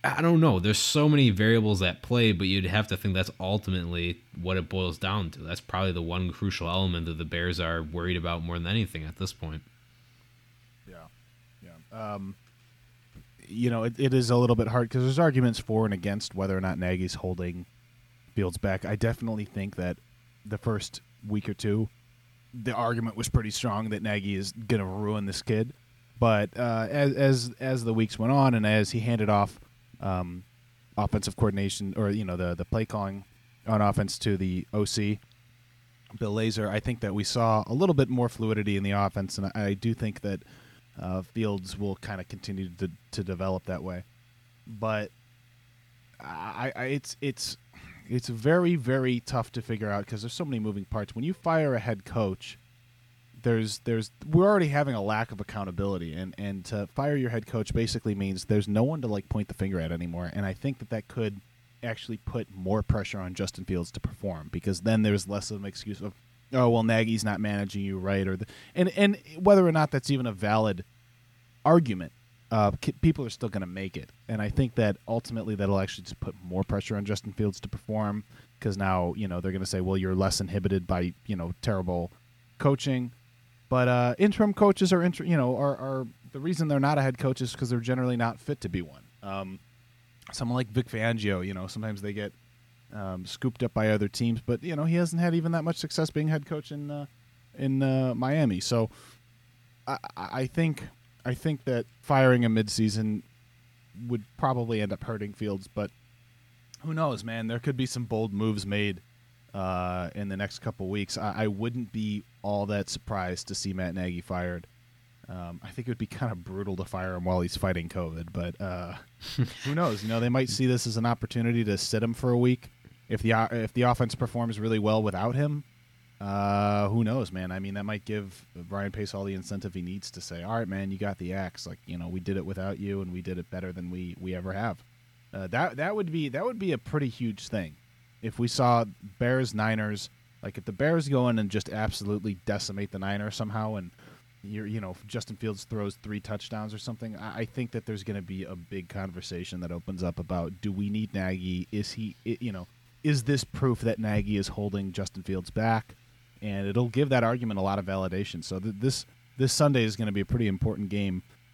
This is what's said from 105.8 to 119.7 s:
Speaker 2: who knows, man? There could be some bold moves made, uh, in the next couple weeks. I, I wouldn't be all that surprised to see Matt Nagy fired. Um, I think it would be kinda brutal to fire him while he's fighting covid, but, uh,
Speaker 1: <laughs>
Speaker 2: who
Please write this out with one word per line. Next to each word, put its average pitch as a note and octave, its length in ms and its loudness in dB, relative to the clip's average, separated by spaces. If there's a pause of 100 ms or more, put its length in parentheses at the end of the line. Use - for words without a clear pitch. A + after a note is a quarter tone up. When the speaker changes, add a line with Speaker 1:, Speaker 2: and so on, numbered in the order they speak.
Speaker 2:
who D#3 120 -4
knows, C#3 300 0
man? A2+ 240 -4
There A#2 120 -2
could C#3 180 -2
be C3 100 2
some B2 180 -6
bold A2 260 0
moves G2+ 360 0
made, G2+ 340 0 (520)
uh, F2+ 600 -2
in G2+ 160 -6
the F#2+ 80 -4
next G2+ 220 -6
couple G2 300 -6
weeks. G2+ 280 -2
I, G#2 160 -2 (100)
I G#2+ 40 2
wouldn't A2+ 440 -4
be G#2+ 320 -4 (200)
all G2+ 240 0
that G2+ 220 -2
surprised F#2 580 -6
to G2 80 -8
see G2 180 -4
Matt F#2 220 -4
Nagy F2+ 260 -4
fired. F2+ 460 -6 (600)
Um, F2 360 -12
I F#2 60 -14
think A#2+ 180 -10
it B2 40 -2
would A#2 80 -6
be A2 80 -4
kinda A#2 280 -4
brutal F#2+ 420 -6
to F#2 80 -4
fire F#2 300 -6
him F2 80 -4
while F2+ 180 2
he's F2+ 160 -2
fighting F2 320 0
covid, E2 440 -6
but, F2 260 -4
uh, F2+ 360 -6 (320)
Speaker 1:
<laughs> - 360 -4
Speaker 2:
who C#3+ 120 -2